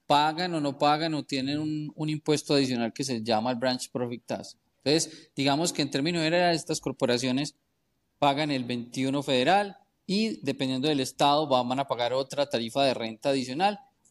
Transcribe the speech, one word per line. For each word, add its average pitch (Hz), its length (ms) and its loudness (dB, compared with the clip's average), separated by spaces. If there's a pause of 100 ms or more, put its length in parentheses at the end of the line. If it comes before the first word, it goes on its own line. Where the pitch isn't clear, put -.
pagan 156 480 2
o 156 40 -2
no 143 200 -2
pagan 151 340 2
o 143 100 -2
tienen 139 360 -2
un, 151 360 -4
un 151 140 -4
impuesto 151 460 0
adicional 123 360 2
que 143 120 -6
se 117 200 -4
llama 113 280 2
el 120 60 -2
Branch 127 340 -2
Profit 120 340 -6
Tax. - 320 -8 (260)
Entonces, - 520 0
digamos 143 360 2
que 151 120 -2
en 135 80 -4
términos 160 320 -2
generales 170 360 2
estas - 220 -6
corporaciones 131 720 0 (640)
pagan 147 320 2
el 131 140 -2
veintiuno 131 580 -2
federal 165 560 2 (300)
y 208 360 0
dependiendo 135 440 -2
del 147 140 2
estado 143 460 2
va-, 127 140 4
van 127 180 -2
a 139 80 -2
pagar 120 260 -2
otra 135 360 -2
tarifa 117 340 -2
de 127 120 2
renta 113 340 -4
adicional, 139 500 0 (320)